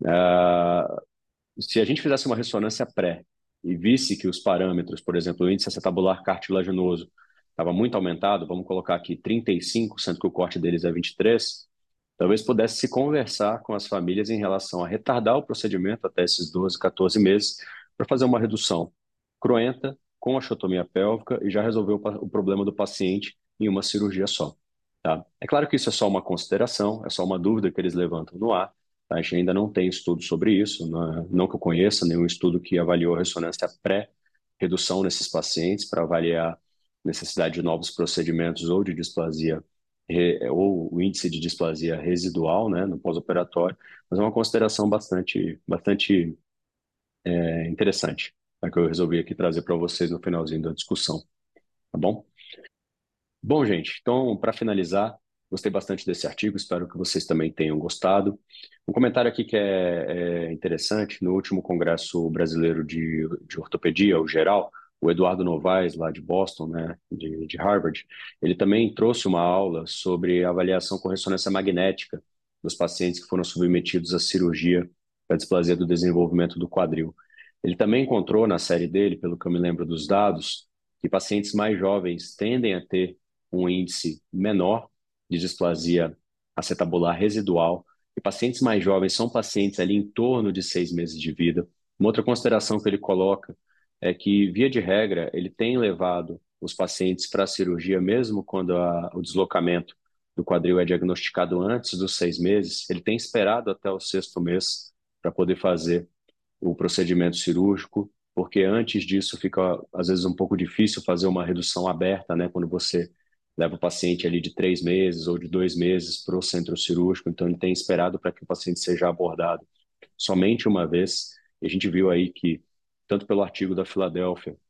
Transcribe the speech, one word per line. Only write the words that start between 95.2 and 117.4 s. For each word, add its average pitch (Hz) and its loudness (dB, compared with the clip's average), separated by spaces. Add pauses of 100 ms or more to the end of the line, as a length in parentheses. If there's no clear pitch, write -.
ele 90 -4
tem 120 -2
levado 90 0 (180)
os - -10
pacientes 92 -2
pra 95 0
cirurgia, 90 -2
mesmo 107 0
quando 90 -2
a, 87 0
o 90 -8
deslocamento 87 0 (400)
do - -4
quadril 90 2
é 87 2
diagnosticado 90 -2
antes 107 -2
dos 92 -4
seis 87 -2
meses, 90 0
ele 87 -4
tem 110 0
esperado 113 0
até 98 -4
o 95 -4
sexto - -4
mês 87 -2 (280)
pra 87 -2
poder 90 0
fazer 87 0 (520)
o 87 0
procedimento 87 2
cirúrgico, 98 0 (240)
porque 92 0
antes 107 2
disso 95 -2
fica, 92 0 (140)
às 90 -2
vezes, 92 2
um 90 0
pouco 95 0
difícil 92 0
fazer 90 0
uma 90 0
redução 87 -2
aberta, 92 0
né, 87 0
quando 87 -4
você 87 -2 (440)
leva 85 -2
o 85 -12
paciente 87 -2
ali 87 2
de 85 -8
três 90 0
meses 87 2
ou 87 0
de 85 -8
dois 87 0
meses 87 0
pro 90 -2
centro 85 -4
cirúrgico, 87 0
então 87 -2